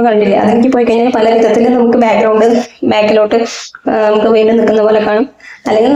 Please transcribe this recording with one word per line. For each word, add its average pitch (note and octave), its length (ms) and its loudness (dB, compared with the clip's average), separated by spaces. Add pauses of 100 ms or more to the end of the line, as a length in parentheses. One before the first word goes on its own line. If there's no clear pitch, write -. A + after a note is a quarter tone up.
കണ്ടില്ലേ, G#3 360 0
അതിലേക്ക് A#3 320 0
പോയി A#3+ 140 0
കഴിഞ്ഞാൽ A#3 280 0
പല A3 80 0 (100)
വിധത്തിൽ A3+ 300 2 (100)
നമുക്ക് A#3 280 0
ബാക്ക്ഗ്രൗണ്ട് A3 420 0 (480)
ബാക്കിലോട്ട്, G#3+ 460 0 (500)
ആ, - 20 -4 (160)
നമുക്ക് G#3+ 280 0
വീണ്ടും A3 240 2
നിൽക്കുന്ന G#3+ 280 0
പോലെ G#3+ 200 0
കാണും. G#3+ 200 -2 (400)
അല്ലെങ്കിൽ A3 280 0